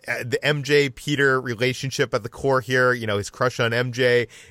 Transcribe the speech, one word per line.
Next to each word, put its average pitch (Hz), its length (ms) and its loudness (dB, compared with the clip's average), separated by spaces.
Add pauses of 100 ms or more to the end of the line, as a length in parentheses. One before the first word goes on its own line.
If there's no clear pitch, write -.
(240)
the 123 180 -2
M 147 200 0
J 143 260 2
Peter 135 520 0
relationship 127 760 -2
at 113 80 0
the 117 60 -8
core 135 320 0
here, 127 320 2
you 117 140 -4
know, 104 120 0
his 101 120 -6
crush - 300 -2
on 117 120 0
M 123 200 -2
J, 123 340 2 (240)